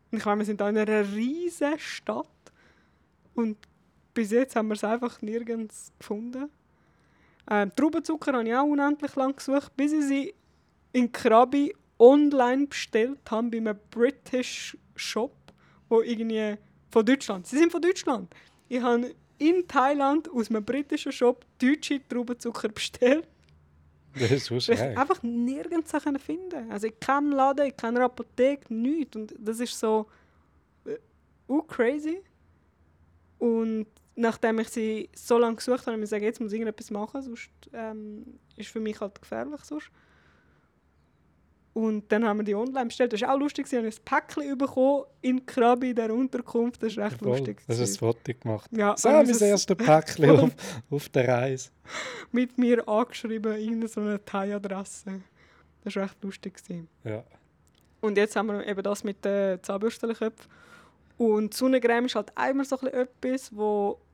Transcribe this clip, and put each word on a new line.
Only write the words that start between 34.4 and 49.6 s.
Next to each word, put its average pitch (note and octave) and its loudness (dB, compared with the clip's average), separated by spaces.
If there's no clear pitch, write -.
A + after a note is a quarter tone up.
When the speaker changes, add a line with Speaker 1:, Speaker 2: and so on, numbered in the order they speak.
Speaker 1:
ich A3+ -4
sie A3 -4
so - 0
lange A#3 4
gesucht B3 -2
habe, A#3 -6
habe A3 -4
ich G#3+ -6
gesagt, G#3 -4
jetzt A3 -4
muss G#3+ -6
ich A3 -6
irgendetwas A3 -8
machen, G#3+ -8
sonst, A#3 -14
ähm, A3 -14
ist - -14
für A3+ -8
mich G#3+ -6
halt G3+ -10
gefährlich C4 -8
sonst. - -12
Und A3 -2
dann G#3+ 2
haben G#3+ 2
wir G#3+ -2
die G3+ 0
online B3+ -2
bestellt. A#3+ 0
Das G#3 -4
war B3 0
auch C#4 2
lustig, C#4+ -2
ich B3+ 0
habe A3+ -2
ein G#3+ -6
Päckchen C#4+ -2
bekommen C4+ 2
in B3+ 0
Krabi, B3 2
in A3+ -2
der A3 -2
Unterkunft. B3 -2
Das A3 -4
war G#3 -2
echt C3+ -6
Speaker 2:
Voll. G3+ -4
Speaker 1:
lustig B2 -2
Speaker 2:
Das A#2 0
ist G#2 0
Speaker 1:
gewesen. A#2 -2
Speaker 2:
ein A#2 4
Foto A#2 -8
gemacht. A2 -6
Speaker 1:
Ja, G#3 2
Speaker 2:
So, A#3+ 2
Speaker 1:
und C#4 8
Speaker 2:
mein D4 8
Speaker 1:
das A3+ 2
Speaker 2:
erstes G3+ 4